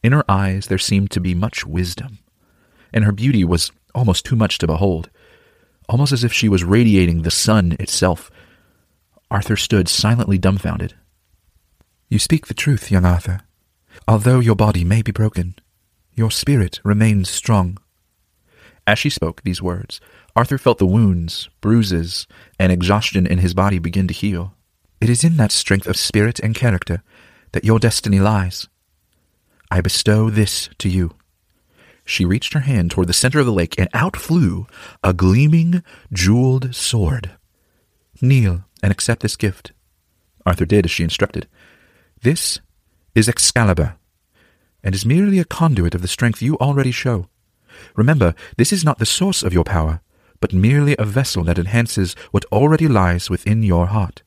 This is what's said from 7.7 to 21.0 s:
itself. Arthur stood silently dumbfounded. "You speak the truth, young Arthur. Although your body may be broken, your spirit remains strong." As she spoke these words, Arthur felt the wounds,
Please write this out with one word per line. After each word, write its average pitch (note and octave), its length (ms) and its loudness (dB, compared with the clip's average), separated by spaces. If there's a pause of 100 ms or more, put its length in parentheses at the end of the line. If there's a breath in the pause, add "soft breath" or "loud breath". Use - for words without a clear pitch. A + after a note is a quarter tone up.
itself. - 520 -2 (960 soft breath)
Arthur G2+ 260 -2
stood G2 320 0
silently G#2+ 520 0
dumbfounded. F2 560 -2 (1120)
"You A2 80 0
speak - 300 0
the A2 80 -8
truth, - 340 -2
young F#2 160 2
Arthur. F2+ 360 0 (680 soft breath)
Although A2+ 320 4
your A2+ 160 4
body G2+ 280 2
may G#2+ 200 2
be A2+ 80 -4
broken, F#2+ 420 -2 (600)
your A2+ 160 0
spirit A#2+ 520 0
remains G#2 460 2
strong." G2 480 0 (1120 soft breath)
As A2 100 2
she - 140 -2
spoke - 320 -8
these F2+ 180 -4
words, F#2 400 -8 (340 soft breath)
Arthur B2+ 220 0
felt B2 220 2
the F#2+ 80 4
wounds, F#2 600 0 (120)